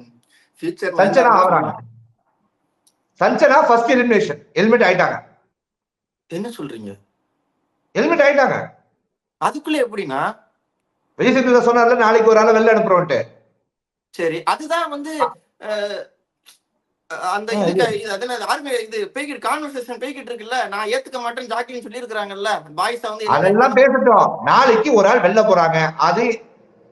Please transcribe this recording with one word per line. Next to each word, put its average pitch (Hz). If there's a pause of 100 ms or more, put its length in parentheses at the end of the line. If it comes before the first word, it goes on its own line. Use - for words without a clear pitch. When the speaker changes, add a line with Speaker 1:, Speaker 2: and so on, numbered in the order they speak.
(600)
Speaker 1:
ஃபியூச்சர் 175
Speaker 2:
சஞ்சனா 196
Speaker 1:
நல்லா 190
Speaker 2:
ஆவறாங்க. 156
Speaker 1:
இருக்கும். - (1300)
Speaker 2:
சஞ்சனா 269
ஃபர்ஸ்ட் 233
எலிமினேஷன், 233
எலிமினேட் 220
ஆயிட்டாங்க. 175 (1040)
Speaker 1:
என்ன 196
சொல்றீங்க? 113 (1000)
Speaker 2:
எலிமினேட் 294
ஆயிட்டாங்க. 277 (760)
Speaker 1:
அதுக்குள்ள 285
எப்படின்னா? 190 (720)
Speaker 2:
விஜய் 233
சேதுபதி 247
சொன்னார்ல, 240
நாளைக்கு 226
ஒரு 214
ஆளை 226
வெளில 220
அனுப்புறோன்ட்டு. 175 (840)
Speaker 1:
சரி, 165
அதுதான் 311
வந்து, 294
Speaker 2:
ஆ. 247 (260)
Speaker 1:
அ, 208 (960)
அந்த 208
Speaker 2:
ஆ, 208
Speaker 1:
இதுக்கு, 190
Speaker 2:
இது. 208
Speaker 1:
இது, 214
அது 202
என்ன, 233
ஆர்மி 277
இது 220
போய்கிட்டு, 285
கான்வர்சேஷன் 247
போய்கிட்டு 254
இருக்குல்ல, 226
"நான் 202
ஏத்துக்க 254
மாட்டேன்னு 247
ஜாக்லின் 240
சொல்லியிருக்கிறாங்கல்ல, 214 (280)
பாய்ஸா 233
வந்து 214
என்ன 214
Speaker 2:
அதெல்லாம் 208
Speaker 1:
பேசணும்?" -
Speaker 2:
பேசட்டும். 233
நாளைக்கு 233
ஒரு 196
ஆள் 240
வெளில 190
போறாங்க, 160
அது 220 (500)